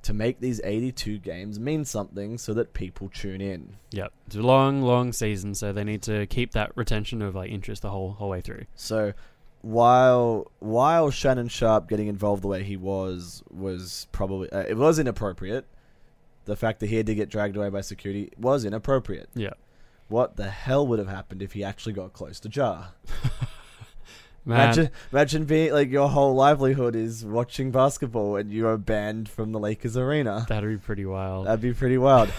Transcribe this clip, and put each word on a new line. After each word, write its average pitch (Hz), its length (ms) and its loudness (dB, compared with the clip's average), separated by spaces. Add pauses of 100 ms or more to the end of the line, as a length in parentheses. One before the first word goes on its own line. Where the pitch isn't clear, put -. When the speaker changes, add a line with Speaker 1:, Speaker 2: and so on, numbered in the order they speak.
Speaker 1:
to - 100 0
make 113 280 0
these 120 240 -2
eighty-two 107 540 -4
games 92 400 -10
mean 147 260 -4
something 104 540 -6
so - 160 -6
that 117 200 -2
people 95 340 -8
tune 95 320 -8
in. 95 360 -8 (160)
Speaker 2:
Yep. 101 200 -8 (140)
It's 101 100 -10
a 107 60 -2
long, 135 400 4
long 123 300 2
season, 101 420 -4
so 101 180 -4
they 101 120 -4
need 107 180 -6
to 104 240 -2
keep 120 260 -2
that 107 220 -2
retention 110 480 -2
of, 98 120 -4
like, 92 160 -8
interest 101 320 -8
the 101 80 -6
whole, 95 220 -6
whole 104 180 -8
way 90 120 -4
through. - 220 -12 (100)
Speaker 1:
So 107 400 -2 (480)
while, 120 880 6 (100)
while 139 500 4
Shannon 127 380 0
Sharpe 110 400 2
getting 107 180 -2
involved 101 360 0
the 101 60 -4
way 95 140 -2
he 98 140 -6
was, 92 760 -6
was 92 600 -8
probably, 95 400 -4
uh, 98 80 -2
it 104 160 -2
was 156 220 6
inappropriate. 110 680 -4 (800)
The 104 100 -6
fact 110 260 -2
that 110 60 -2
he 110 100 0
had 110 100 2
to 110 100 0
get 104 120 -2
dragged 104 280 -4
away 101 140 -2
by 98 100 -4
security 101 580 -8
was 127 260 2
inappropriate. 107 680 -2
Speaker 2:
Yeah. 104 200 -6 (520)
Speaker 1:
What 120 300 0
the 98 120 -4
hell 131 380 0
would 113 140 2
have 95 80 -4
happened 95 340 -10
if 95 120 -10
he 101 100 -6
actually 98 300 -8
got 95 180 -8
close - 280 -14
to 110 80 -12
Ja? 104 360 -2 (240)
Speaker 2:
<laughs> - 160 0 (1200)
Man. 117 120 6
Speaker 1:
Imagine, 120 300 6 (200)
imagine 147 340 2
being, 156 280 2
like, 143 180 4
your 139 180 4
whole 139 280 6
livelihood 135 580 4
is 113 300 -4
watching 123 480 -2
basketball 117 640 2
and 104 120 -4
you 110 200 0
are 110 80 2
banned 107 520 -2
from 110 220 -6
the 110 80 -4
Lakers 110 380 -4
arena. 127 520 0
Speaker 2:
That'd 107 220 -2
be 110 60 -2
pretty 101 280 -6
wild. 95 440 -4
Speaker 1:
That'd 110 140 0
be 123 120 0
pretty 127 240 2
wild. 127 300 8 (100)